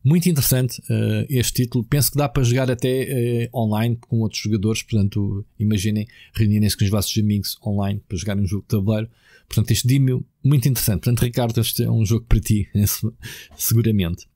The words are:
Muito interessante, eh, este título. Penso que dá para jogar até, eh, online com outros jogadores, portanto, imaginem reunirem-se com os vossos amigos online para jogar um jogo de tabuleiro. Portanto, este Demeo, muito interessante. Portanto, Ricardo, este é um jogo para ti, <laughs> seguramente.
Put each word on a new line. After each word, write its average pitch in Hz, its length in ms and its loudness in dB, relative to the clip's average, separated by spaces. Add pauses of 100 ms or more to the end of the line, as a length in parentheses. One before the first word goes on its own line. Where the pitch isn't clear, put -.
Muito 170 260 4
interessante, 127 600 0
eh, 110 400 0
este 127 340 0
título. 120 200 -2
Penso 143 280 0
que 139 60 -4
dá 143 120 0
para 139 140 0
jogar 123 280 2
até, 123 720 -2
eh, 117 100 -6
online 113 440 0
com 117 220 -4
outros 110 220 -4
jogadores, 107 400 -2
portanto, 98 640 -2 (140)
imaginem 107 480 0 (260)
reunirem-se 107 440 2
com 110 60 0
os 98 60 2
vossos 101 280 -2
amigos 104 480 -2
online 101 420 -4
para 95 100 -8
jogar 101 200 -4
um 98 80 0
jogo 95 180 -4
de - 60 -20
tabuleiro. 110 400 0 (380)
Portanto, - 240 -2
este - 160 0
Demeo, 131 360 2 (200)
muito 143 240 4
interessante. 113 340 0
Portanto, 120 200 0
Ricardo, 120 380 0
este 117 240 -2
é 117 80 0
um 113 140 2
jogo 113 220 0
para 107 120 4
ti, 107 280 0 (460)
<laughs> - 440 -20
seguramente. 104 800 0